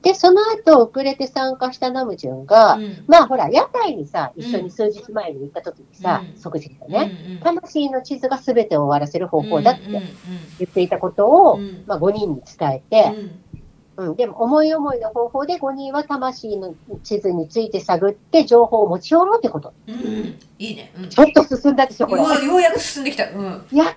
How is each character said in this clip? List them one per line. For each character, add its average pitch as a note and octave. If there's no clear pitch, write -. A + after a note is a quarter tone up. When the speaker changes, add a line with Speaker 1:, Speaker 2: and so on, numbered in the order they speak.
Speaker 1:
で、 F#4+
そ F4+
の G4+
後 G#4+
遅 C4+
れ C4+
て C4+
参 C4
加 B3+
し -
た B3+
ナ C4
ム G3
ジ -
ュ B2+
ン C3
が、 G3+
Speaker 2:
う G#3+
ん。 G3+
Speaker 1:
ま E4
あ、 C4
ほ C4
ら、 F#3+
屋 F4+
台 G#4+
に D3
さ、 D3
Speaker 2:
う E3
ん。 -
Speaker 1:
一 A#3+
緒 F#3+
に F3+
数 G#3+
日 G#3
前 G3
に C3+
行 C#3
っ -
た E3+
時 -
に C3+
さ、 F3
Speaker 2:
う -
ん。 -
Speaker 1:
即 -
人 -
が -
ね、 G3+
Speaker 2:
う -
ん -
う -
ん。 E3+
Speaker 1:
魂 D4+
の B3+
地 C4+
図 B3+
が C4
全 A#3
て E3
を D3
終 C#3
わ C#3+
ら D3
せ E3
る F3+
方 D3+
法 D#3
だ A#3+
っ -
て F#3+
Speaker 2:
う G#3
ん -
う -
ん -
う -
ん。 F#3
Speaker 1:
言 F3+
っ -
て F#3
い F3+
た F#3
こ F3+
と G3+
を、 D#4
Speaker 2:
う -
ん。 G3
Speaker 1:
ま G3+
あ、 -
五 F3+
人 G3+
に B2+
伝 C#3+
え C3
て、 G#3+
Speaker 2:
う G#3
ん。 F3+
Speaker 1:
う F3
ん、 -
で B3
も A3
思 D4
い D#4
思 D4
い A#3
の A3
方 A#3
法 C4+
で E4+
五 C4+
人 C4+
は D4
魂 B3+
の F#3
地 G#3
図 F#3
に E3
つ A3
い G#3+
て F#3
探 G3
っ -
て -
情 A#3
報 A3+
を G#3
持 F3
ち -
寄 E4+
ろ G4+
う -
っ A4+
て -
こ D#3
と。 -
Speaker 2:
う G#3+
ん。 G#3+
い A3
い -
ね。 -
う F#3
ん。 F3+
Speaker 1:
ち -
ょ C#4+
っ D4+
と -
進 C4+
ん -
だ C4+
で C4
し A#3+
ょ、 -
こ -
れ。 -
Speaker 2:
よ D#4
う、 C#4+
よ F4
う F4+
や E4
く -
進 -
ん -
で C#4+
き -
た。 -
う F#3
ん。 F#3+
Speaker 1:
や D#4
っ -